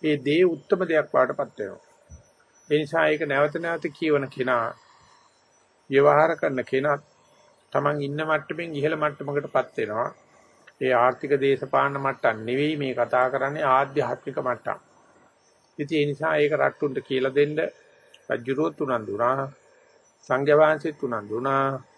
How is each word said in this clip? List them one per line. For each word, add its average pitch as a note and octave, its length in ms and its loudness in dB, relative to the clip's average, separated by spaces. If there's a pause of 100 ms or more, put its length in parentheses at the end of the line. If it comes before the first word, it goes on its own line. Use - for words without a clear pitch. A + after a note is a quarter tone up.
ඒ D3+ 140 2
දේ D3 280 2
උත්තම F3 380 0
දෙයක් D#3+ 260 0
බවට C3 280 2
පත් C#3 220 -8
වෙනවා. G2+ 220 -10 (920)
ඒ D3+ 80 2
නිසා D#3 280 0
ඒක D#3 160 0
නැවත D3 340 0
නැවත E3+ 340 -4
කියවන D3 380 0
කෙනා, B2 380 0 (1200)
ව්‍යවහාර D3 440 6
කරන C#3+ 280 -2
කෙනා C#3+ 360 -2 (720)
තමන් C#3+ 300 0
ඉන්න C#3+ 180 -6
මට්ටමින් D#3 560 -4
ඉහළ D3+ 200 0
මට්ටමකටපත් C#3+ 800 -4
වෙනවා. A2 320 -4 (720)
ඒ C3 140 0
ආර්ථික B2+ 440 2
දේශපාලන C#3 600 0
මට්ටම් C3+ 460 -2
නෙවෙයි C#3 340 -2
මේ C#3 180 -4
කතා B2+ 340 0
කරන්නේ, C#3 380 -4
ආධ්‍යාත්මික C3+ 720 0
මට්ටම්. B2 400 -6 (1000)
ඉතින් D3+ 200 -2
ඒ D3 80 2
නිසා D#3 280 -2
ඒක D3 200 2
රට්ටුන්ට C#3 480 0
කියලා C3 340 -2
දෙන්න D3 220 2 (760)
රජුරුවත් C3+ 460 -4
උනන්දු A#2+ 300 -4
වුණා, C3 400 -2 (800)
සංඝයා C#3 320 4
වහන්සේත් D#3 420 2
උනන්දු A2 300 -4
වුණා, C3+ 320 0 (340)